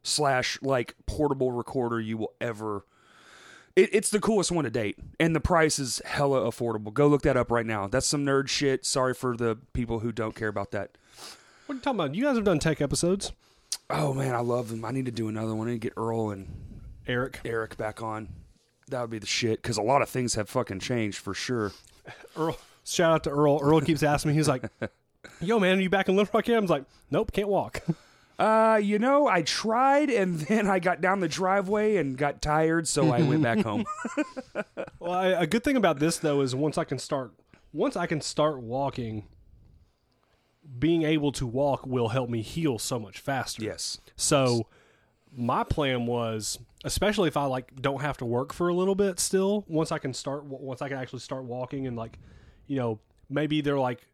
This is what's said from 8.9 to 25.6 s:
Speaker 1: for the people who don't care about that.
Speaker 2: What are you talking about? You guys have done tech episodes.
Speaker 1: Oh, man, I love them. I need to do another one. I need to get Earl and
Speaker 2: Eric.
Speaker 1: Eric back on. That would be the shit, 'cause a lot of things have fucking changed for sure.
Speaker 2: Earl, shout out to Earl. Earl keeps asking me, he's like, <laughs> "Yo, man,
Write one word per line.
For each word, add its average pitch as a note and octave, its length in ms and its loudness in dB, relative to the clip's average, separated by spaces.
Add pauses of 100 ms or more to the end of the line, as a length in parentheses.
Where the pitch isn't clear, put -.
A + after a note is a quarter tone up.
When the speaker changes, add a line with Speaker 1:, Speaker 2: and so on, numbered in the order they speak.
Speaker 1:
for B2 200 -2
the A2+ 220 0 (160)
people A#2 260 -2
who A#2 120 -4
don't A2 240 -6
care A2 120 -4
about G2+ 240 -4
that. G2+ 200 -6 (760)
Speaker 2:
What D4 80 -8
are - 40 -6
you A#3+ 40 -12
talking C4 180 0
about? C#3+ 140 -2
You G#3 100 -2
guys C#4+ 120 2
have A3 100 0
done F3 140 4
tech D#3 220 0
episodes. E3+ 500 0 (580)
Speaker 1:
Oh, C#3+ 240 0
man, C3+ 220 0
I A#2 60 0
love A#2+ 280 0
them. A2+ 160 -8
I A2 60 -4
need C3 140 -2
to B2 60 -4
do A2 160 -4
another A2 280 -4
one. A2 120 -4
I A#2+ 40 -2
need A#2 100 -4
to A2 60 -6
get - 100 -6
Earl A2+ 320 -2
and - 520 -12 (260)
Speaker 2:
Eric. B2 360 -4
Speaker 1:
Eric A2+ 340 -6
back G#2+ 260 -6
on. A2 260 -8 (600)
That C3 120 -4
would A#2 80 -6
be A2+ 100 -8
the G2+ 80 -12
shit, A2+ 360 0
'cause A#2 140 -2
a G#2+ 60 0
lot C3 200 4
of G#2 60 -2
things B2+ 260 -2
have G#2 140 -4
fucking A2 320 -4
changed A2+ 360 -2
for - 160 -8
sure. A2 380 -2 (640)
Speaker 2:
Earl, D#3+ 220 -4 (260)
shout E3 300 4
out D#3 120 2
to E3 40 0
Earl. C#3+ 320 4
Earl D3+ 200 6
keeps D3 200 2
asking D3 300 2
me, C#3+ 60 2
he's D3+ 100 2
like, C3 160 0 (180)
<laughs> - 600 -12
"Yo, G#3+ 180 2
man, F#3 180 4